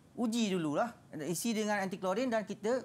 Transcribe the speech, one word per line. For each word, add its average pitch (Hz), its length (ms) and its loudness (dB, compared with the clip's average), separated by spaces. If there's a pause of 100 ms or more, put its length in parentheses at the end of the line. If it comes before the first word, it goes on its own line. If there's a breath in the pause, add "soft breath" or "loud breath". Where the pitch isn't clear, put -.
(200)
uji 226 320 2
dululah. 180 400 2 (240)
Isi 170 400 -2
dengan 208 240 0
antiklorin 190 480 0
dan 220 160 0
kita 220 420 -2